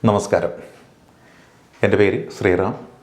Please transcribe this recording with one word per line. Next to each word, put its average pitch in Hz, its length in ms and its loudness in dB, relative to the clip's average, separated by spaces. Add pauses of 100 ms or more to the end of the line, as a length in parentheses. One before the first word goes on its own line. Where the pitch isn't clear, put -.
നമസ്കാരം, 95 460 0 (1300)
എൻ്റെ 98 140 2
പേര് 98 180 4 (200)
ശ്രീറാം. 95 340 0 (320)